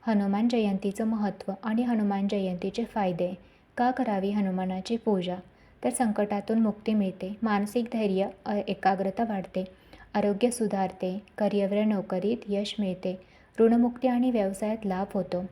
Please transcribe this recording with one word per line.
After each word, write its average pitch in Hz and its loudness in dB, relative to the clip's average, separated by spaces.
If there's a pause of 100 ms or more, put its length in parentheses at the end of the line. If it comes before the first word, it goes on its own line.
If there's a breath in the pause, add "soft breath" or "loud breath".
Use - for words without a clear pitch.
हनुमान 202 2
जयंतीचं 208 0
महत्त्व 208 -2 (100)
आणि 220 0
हनुमान 202 2
जयंतीचे 196 -2
फायदे. 185 0 (420 soft breath)
का 247 4
करावी 208 0
हनुमानाची 190 -2
पूजा? 185 0 (480 soft breath)
तर 247 2
संकटातून 214 0
मुक्ती 214 2
मिळते, 190 -2
मानसिक 208 0
धैर्य, 202 2 (180)
अ, 220 -2 (140)
एकाग्रता 190 0
वाढते, 190 -4 (500 loud breath)
आरोग्य 208 2
सुधारते, 196 -2 (160)
करिअर, 202 2
नोकरीत 202 0 (120)
यश 202 -2
मिळते, 185 -4 (400 loud breath)
ऋणमुक्ती 240 4
आणि 247 2
व्यवसायात 214 0
लाभ 190 0
होतो 180 -2